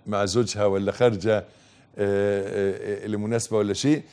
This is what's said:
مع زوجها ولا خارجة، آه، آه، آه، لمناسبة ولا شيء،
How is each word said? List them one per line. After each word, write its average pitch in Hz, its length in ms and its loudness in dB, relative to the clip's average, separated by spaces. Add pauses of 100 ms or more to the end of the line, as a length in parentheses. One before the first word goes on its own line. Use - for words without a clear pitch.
مع 104 180 0
زوجها 104 420 0
ولا 98 260 0
خارجة، 107 460 2
آه، 92 60 -6 (540)
آه، 101 1080 0
آه، - 20 -8
لمناسبة 107 500 -2
ولا 104 180 2
شيء، 147 280 0 (100)